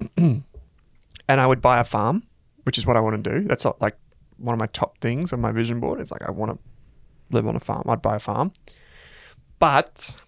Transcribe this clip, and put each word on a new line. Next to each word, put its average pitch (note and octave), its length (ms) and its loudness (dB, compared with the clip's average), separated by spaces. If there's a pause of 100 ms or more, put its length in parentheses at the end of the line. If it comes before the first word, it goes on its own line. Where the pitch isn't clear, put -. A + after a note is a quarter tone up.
<clears throat> - 160 -12
and D3+ 260 4 (840)
I C3 180 4
would C3 140 4
buy B2 180 6
a A#2 60 2
farm, A2+ 400 -2 (380)
which - 160 -2
is G#2+ 80 -6
what A#2+ 100 4
I A2 40 4
wanna A2 180 0
do. B2 240 -2
That's G3 220 0
not, - 180 -2
like, G#2+ 140 0 (420)
one A#2+ 160 -4
of A2+ 40 -2
my G#2+ 100 -2
top - 300 -6
things C#3 340 -4
on A#2+ 80 -4
my A2+ 100 0
vision A#2 300 -2
board. - 200 -4
It's - 120 -12
like, - 140 -10
I - 40 -6
wanna G#2 280 -6 (720)
live A2+ 160 2
on A2 100 -2
a - 40 -4
farm. - 280 -6
I'd A2+ 120 -2
buy G#2+ 160 0
a G#2 40 -8
farm. C#3+ 320 -4 (1080)
But, - 560 2 (140)